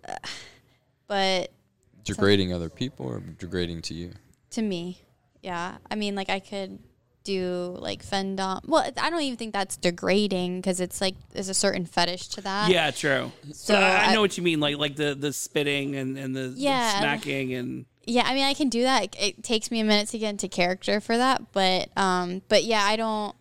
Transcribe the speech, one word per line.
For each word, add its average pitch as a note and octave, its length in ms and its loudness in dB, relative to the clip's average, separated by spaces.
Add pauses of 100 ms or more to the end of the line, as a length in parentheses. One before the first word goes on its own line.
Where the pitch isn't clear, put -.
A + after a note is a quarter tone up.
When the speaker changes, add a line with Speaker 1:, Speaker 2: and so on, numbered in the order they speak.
Speaker 1:
Uh, - 100 -10 (880)
but F#3+ 440 0 (540)
Speaker 2:
Degrading G2 480 4
other E2+ 160 -4
people - 380 -8
or - 140 -8
degrading E2+ 640 -6
to - 120 -8
you? E2+ 180 -10 (380)
Speaker 1:
To A#3 120 -6
me, F3+ 380 -6 (420)
yeah. F3 340 -8 (140)
I - 40 -4
mean, G#3 200 -2
like, G3 160 -4
I F#3+ 100 0
could G3 380 -10 (440)
do, F3+ 560 -4
like, - 260 -6
fendom. F#3+ 600 -4
Well, D4 320 2
I D4 120 0
don't E4+ 100 -2
even C4 160 -2
think A3 160 -10
that's G3 240 -4
degrading F#3 880 0
'cause F#3 180 0
it's, F3+ 220 -4
like, F#3+ 140 -2 (160)
there's F#3+ 180 -6
a F#3+ 40 -4
certain F#3 300 2
fetish F3 440 -2
to - 120 -10
that. G3 300 2
Speaker 3:
Yeah, D#3+ 200 6
true. B2+ 400 0 (220)
Speaker 1:
So - 220 2
Speaker 3:
But G3 80 6
I, G#3 240 6
I G#3 40 6
Speaker 1:
I A3 40 6
Speaker 3:
know A3 80 4
what G3 160 2
you F3+ 40 -2
mean, E3 160 2
like, D3 200 2
like, C#3+ 180 -2
the, D3 180 0
the C3+ 200 -2
spitting C#3+ 640 -2
and, C3+ 200 -4
and C3+ 180 -6
the, C3 140 -4
the B2+ 120 -10
Speaker 1:
Yeah. B3 380 2
Speaker 3:
smacking C#3+ 540 0
and B2+ 320 -6 (220)
Speaker 1:
Yeah, A#3 180 2
I - 80 2
mean, C4+ 120 2
I C#4 100 2
can C#4 160 2
do A#3 140 2
that. B3+ 360 2
It G#3 240 0
takes A3 260 0
me A3+ 100 0
a G#3+ 40 2
minute G#3 240 4
to A3+ 100 -6
get G#3+ 120 -2
into G3+ 180 -6
character F#3 500 0
for A3+ 200 0
that, B3+ 340 0
but, F#3 440 2
um, F3+ 520 0
but G#3+ 160 6
yeah, A3 180 2
I G#3 140 4
don't G#3+ 440 -2